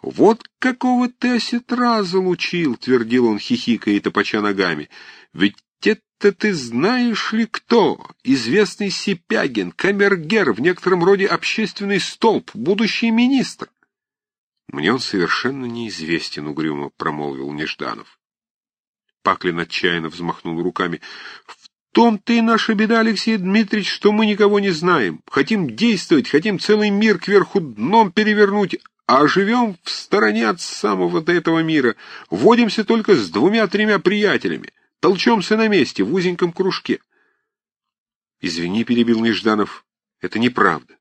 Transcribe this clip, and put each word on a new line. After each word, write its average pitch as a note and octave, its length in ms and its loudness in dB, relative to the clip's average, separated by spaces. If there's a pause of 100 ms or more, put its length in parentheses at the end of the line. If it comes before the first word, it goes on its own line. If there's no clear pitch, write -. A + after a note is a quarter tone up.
«Вот E3+ 400 2 (160)
какого B3 500 0
ты B3 280 -2
осетра A#3+ 640 -2
залучил!» — F3 800 -2
твердил B2 460 2
он, G#2+ 120 2
хихикая A#2 560 0
и G2+ 60 2
топоча G#2 400 -2
ногами. F#2 500 -2 (420)
«Ведь G2 220 0 (300)
это - 480 0
ты G#3 200 -2
знаешь F#3+ 800 -2
ли A3 140 0
кто? - 580 0 (200)
Известный C#3+ 680 0
Сипягин, F3 800 -4
камергер, G3 840 0
в A2+ 80 -4
некотором F3+ 440 0
роде F#3+ 220 4
общественный G3+ 760 -4
столб, - 540 -2
будущий G3+ 580 0
министр». B3 580 0 (960)
«Мне D2+ 260 -2
он C3 60 0
совершенно B2 680 -4
неизвестен», — E2 840 -8
угрюмо D2 480 -6
промолвил D2 560 -6
Нежданов. C#2 680 -10 (1040)
Паклин F2 380 -2
отчаянно E2+ 480 -4
взмахнул E2 520 -8
руками. F2 400 -4 (460)
«В - 240 -20 (220)
том-то A#3 400 2
и A#3 80 2
наша A3+ 340 0
беда, A3 260 2
Алексей A3+ 360 0
Дмитриевич, G3 540 0
что - 220 2
мы G#3+ 140 2
никого G#3 340 2
не G3+ 100 0
знаем. D#3 580 0
Хотим D3 460 -2
действовать, F3 540 2
хотим E3+ 300 0
целый G#3 320 2
мир G3+ 280 2
кверху F#3+ 420 2
дном E3 520 0
перевернуть, G#3 680 2 (280)
а C3+ 200 6
живем G3+ 560 2
в - 80 -12
стороне G#3+ 580 0
от F#3 120 -2
самого-то F3 720 -2
этого E3 280 0
мира. D3+ 360 0 (340)
Водимся G#3+ 540 4
только A3 320 4
с G#2 140 0
двумя-тремя G3+ 680 2
приятелями. E3 760 -2 (280)
Толчемся G3+ 560 2
на A3 120 2
месте, D3 360 2
в A#2+ 100 -4
узеньком F3+ 380 0
кружке». - 480 -4 (1400)
«Извини», — F2 440 -4
перебил A#2 360 2
Нежданов, — A2 640 -2 (360)
«это F#2+ 180 -6
неправда. G#2 640 0